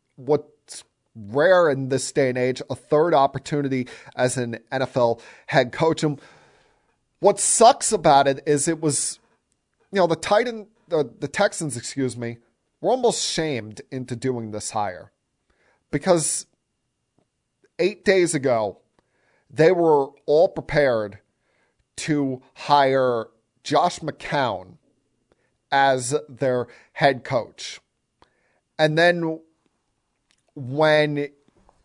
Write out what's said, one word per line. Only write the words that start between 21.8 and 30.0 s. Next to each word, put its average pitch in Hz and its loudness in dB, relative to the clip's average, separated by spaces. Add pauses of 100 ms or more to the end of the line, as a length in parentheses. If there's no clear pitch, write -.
to 139 -4 (120)
hire 135 2 (340)
Josh 151 0
McCown 123 -6 (960)
as 135 2 (140)
their 123 -2 (260)
head 135 0
coach. - -8 (1000)
And 156 2
then 165 0 (1120)